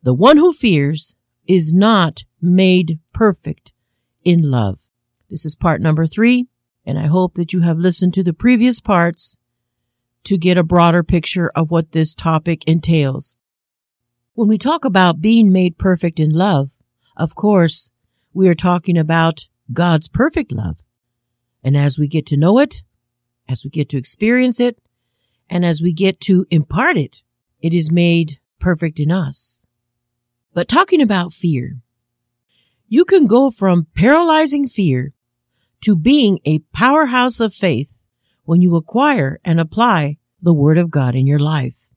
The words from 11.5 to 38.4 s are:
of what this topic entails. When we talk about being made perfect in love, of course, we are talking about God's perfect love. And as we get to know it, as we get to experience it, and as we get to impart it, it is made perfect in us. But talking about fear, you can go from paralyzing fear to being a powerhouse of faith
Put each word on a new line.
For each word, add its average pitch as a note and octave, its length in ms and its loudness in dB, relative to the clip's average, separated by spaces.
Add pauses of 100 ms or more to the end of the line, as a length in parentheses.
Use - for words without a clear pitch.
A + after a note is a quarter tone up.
of D#3+ 160 -2
what E3 200 -2
this D#3+ 220 -2
topic D#3+ 520 -4
entails. D3+ 720 -2 (960)
When A3+ 140 0
we G#3+ 120 2
talk D4+ 260 -2
about F3+ 360 2
being A3 300 4
made F3+ 280 0
perfect F3+ 400 -2
in D#3 100 0
love, D#3 400 0 (480)
of - 180 -6
course, F#3+ 560 0 (420)
we F#3+ 140 2
are E3+ 80 2
talking F3 420 -2
about E3 500 -2 (260)
God's E3 340 0
perfect C#4+ 460 -4
love. F#2+ 240 -8 (840)
And C3+ 140 0
as C#3+ 240 0
we D3 80 -2
get D3+ 200 -4
to C#3+ 100 -2
know F#3 220 2
it, - 220 -2 (680)
as C3 180 -8
we C#3 40 -12
get D3+ 200 -6
to C#3+ 80 -6
experience A#3+ 640 -2
it, B3 220 -2 (680)
and F3+ 160 -2
as D#3+ 160 -2
we F3 100 0
get F#3+ 300 -2
to F#3 280 0
impart G3+ 480 -2
it, - 240 -6 (400)
it E3 120 -2
is D#3+ 180 -2
made E3+ 480 0 (200)
perfect E3 420 -4
in D3 100 -2
us. D#3+ 540 -8 (880)
But F3 160 -6
talking E4+ 320 2
about F#3+ 320 -2
fear, C3+ 460 -4 (1080)
you C#4+ 160 2
can F4 240 4
go B3+ 240 2
from F3+ 420 0
paralyzing D4 760 2
fear C#3 440 -2 (680)
to G3+ 160 2
being G#3+ 480 2
a D#3 140 0 (140)
powerhouse B3+ 680 0
of A3 120 -2
faith C#3+ 480 -4 (440)